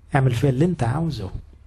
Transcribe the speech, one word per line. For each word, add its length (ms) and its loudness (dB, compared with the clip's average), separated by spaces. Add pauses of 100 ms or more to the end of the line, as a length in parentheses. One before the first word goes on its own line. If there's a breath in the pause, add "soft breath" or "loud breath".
(160)
اعمل 160 4
فيها 180 0
اللي 160 2
أنت 180 0
عاوزه. 460 -4 (380)